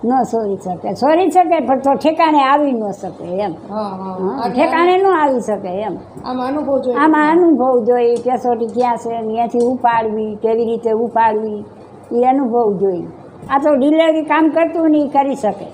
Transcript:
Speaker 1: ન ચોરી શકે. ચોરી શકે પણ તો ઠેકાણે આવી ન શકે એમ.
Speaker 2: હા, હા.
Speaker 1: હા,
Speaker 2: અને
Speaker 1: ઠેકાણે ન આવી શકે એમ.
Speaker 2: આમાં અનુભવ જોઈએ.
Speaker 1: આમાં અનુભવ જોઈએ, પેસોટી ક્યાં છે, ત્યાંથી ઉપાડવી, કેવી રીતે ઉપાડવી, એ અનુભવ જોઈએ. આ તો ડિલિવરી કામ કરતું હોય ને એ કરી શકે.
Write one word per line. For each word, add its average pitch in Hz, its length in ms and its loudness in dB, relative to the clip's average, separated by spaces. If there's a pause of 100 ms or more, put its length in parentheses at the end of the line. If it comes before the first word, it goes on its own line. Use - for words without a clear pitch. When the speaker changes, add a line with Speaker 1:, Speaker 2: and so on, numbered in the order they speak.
Speaker 1:
ન 247 180 0
ચોરી 208 340 -4
શકે. 180 360 -8
ચોરી 320 380 2
શકે 339 280 2
પણ 262 200 0
તો 269 140 2
ઠેકાણે 320 480 2
આવી 285 300 2
ન 214 200 -4
શકે 175 340 -12
એમ. 185 280 -4 (160)
Speaker 2:
હા, 208 60 -8
હા. 190 460 -8
Speaker 1:
હા, 214 220 -4
Speaker 2:
અને 196 120 -2
Speaker 1:
ઠેકાણે 339 420 2
ન 392 80 2
આવી 302 360 2
શકે 196 280 -4
એમ. 190 280 -6 (280)
Speaker 2:
આમાં 254 220 -6
અનુભવ 277 340 -2
જોઈએ. 247 160 0
Speaker 1:
આમાં 302 340 4
અનુભવ 262 540 4
જોઈએ, 240 300 2
પેસોટી 240 520 -2
ક્યાં 233 300 0
છે, 226 360 -6
ત્યાંથી 233 260 0
ઉપાડવી, 226 760 0
કેવી 226 300 0
રીતે 226 260 -2
ઉપાડવી, 220 760 0 (460)
એ 240 120 2
અનુભવ 240 540 2
જોઈએ. 180 260 0 (460)
આ 269 80 2
તો 294 180 2
ડિલિવરી 311 480 2
કામ 302 260 2
કરતું 330 320 0
હોય 320 80 2
ને 302 100 4
એ 294 80 0
કરી 285 280 0
શકે. 196 380 -4